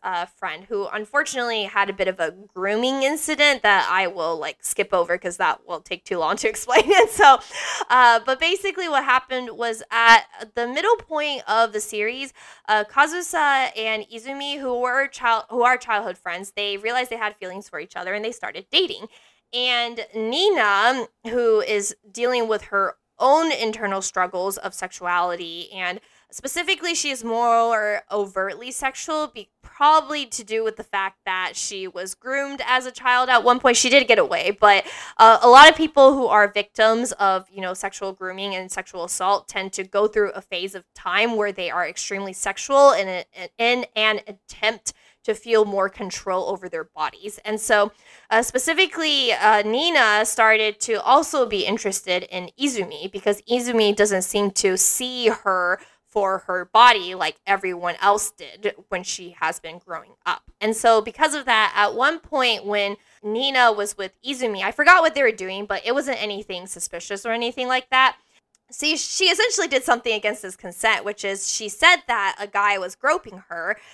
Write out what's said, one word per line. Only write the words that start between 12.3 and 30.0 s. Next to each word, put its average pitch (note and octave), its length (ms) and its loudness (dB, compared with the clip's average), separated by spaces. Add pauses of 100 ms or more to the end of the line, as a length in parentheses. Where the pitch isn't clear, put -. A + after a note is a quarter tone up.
uh, G#3 160 2
Kazusa D4 920 0
and A3 340 -4
Izumi, C#4 480 -10
who B3+ 180 -4
were B3+ 300 -2
child-, A#3 400 -2
who A#3 140 -2
are B3 160 2
childhood G#3 400 -6
friends, F3+ 360 -10
they G3+ 220 -6
realized A#3+ 320 -4
they A#3 80 -10
had G#3+ 200 -6
feelings F#3+ 340 -14
for D#3 100 -12
each F3+ 160 -16
other F3+ 160 -8
and G#3 100 -6
they A#3 100 -8
started G3+ 380 -12
dating. D4+ 380 -2 (460)
And A#3+ 600 -4
Nina, A#3 920 0 (180)
who A3+ 340 2
is G3+ 340 -4 (160)
dealing A#3+ 380 -2
with G#3+ 160 -2
her G3 320 -2 (220)
own D#4 340 4
internal A3 480 -4
struggles F#3+ 560 -4
of - 160 -10
sexuality, F3 1000 -6
and F#3 280 -8 (300)
specifically E4+ 640 -6
she D4 160 -4
is B3 120 -8
more A3+ 800 0 (100)
overtly G3 600 -6
sexual, D4+ 580 -6
be-, G3+ 220 -18 (120)
probably D4+ 640 2